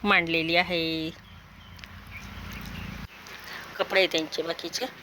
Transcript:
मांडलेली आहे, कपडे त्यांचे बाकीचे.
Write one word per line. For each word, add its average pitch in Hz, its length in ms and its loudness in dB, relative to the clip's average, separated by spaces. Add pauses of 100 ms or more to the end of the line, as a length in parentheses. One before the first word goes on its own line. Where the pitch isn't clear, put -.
मांडलेली 170 520 6
आहे, 165 540 2 (2750)
कपडे 190 300 6
त्यांचे 160 360 0
बाकीचे. 165 440 -4 (160)